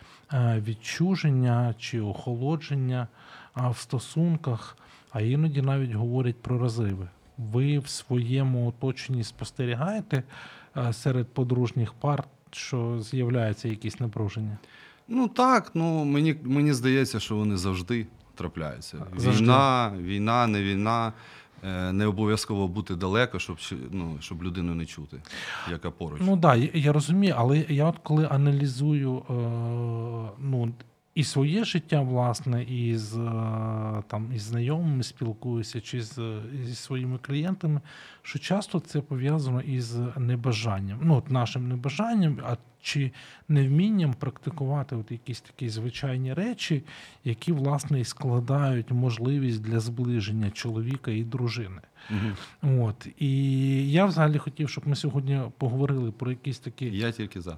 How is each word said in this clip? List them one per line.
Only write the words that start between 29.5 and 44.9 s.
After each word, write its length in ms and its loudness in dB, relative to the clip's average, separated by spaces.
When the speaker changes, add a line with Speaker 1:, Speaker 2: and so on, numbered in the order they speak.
Speaker 1:
ну, 340 0
і 100 2
своє 400 2
життя, 360 0
власне, 640 0
і 340 0
з, 180 -6
е, 880 -2
там, 280 -6
із 80 -6
знайомими 600 0
спілкуюся, 800 -6
чи 220 -6
з, 380 -8
зі 100 -6
своїми 440 -4
клієнтами, 600 -2
що 160 -10
часто 420 -2
це 200 -4
пов'язано 600 0
із 360 -4
небажанням. 840 0
Ну, 140 6
от 140 -2
нашим 380 0
небажанням, 760 0
а 120 -2
чи 300 0
невмінням 640 4
практикувати 840 -4